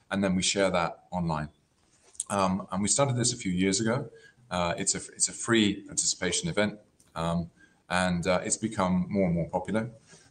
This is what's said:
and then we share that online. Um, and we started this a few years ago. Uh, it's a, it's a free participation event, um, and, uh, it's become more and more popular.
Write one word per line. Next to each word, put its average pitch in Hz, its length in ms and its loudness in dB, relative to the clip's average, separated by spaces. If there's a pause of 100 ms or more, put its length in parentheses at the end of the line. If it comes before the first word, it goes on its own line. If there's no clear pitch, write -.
(120)
and 98 120 0
then 95 120 2
we 92 60 0
share 98 280 2
that 87 420 -2
online. 80 380 -4 (800)
Um, 98 420 0
and 95 100 -2
we 104 60 0
started 127 280 2
this 120 180 0
a - 40 -10
few 95 140 -4
years 95 300 2
ago. 120 260 -2 (440)
Uh, 87 260 0
it's 95 180 -2
a, - 20 -6 (160)
it's - 160 -2
a - 20 -14
free 107 520 2
participation - 640 -2
event, 104 280 0 (380)
um, 85 340 -2 (400)
and, 90 380 2
uh, 90 160 4
it's 104 140 -2
become 90 520 0
more 98 180 2
and 85 60 2
more 82 160 -2
popular. 104 400 -4 (420)